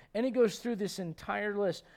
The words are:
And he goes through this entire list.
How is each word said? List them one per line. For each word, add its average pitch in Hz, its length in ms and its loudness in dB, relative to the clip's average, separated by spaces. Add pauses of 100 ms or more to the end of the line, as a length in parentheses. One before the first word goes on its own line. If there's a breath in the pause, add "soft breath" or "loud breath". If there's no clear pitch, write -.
(140 loud breath)
And 220 100 0
he 262 80 2
goes 226 280 4
through 240 160 -2
this 190 240 -4
entire 202 580 -4
list. 190 260 0 (140)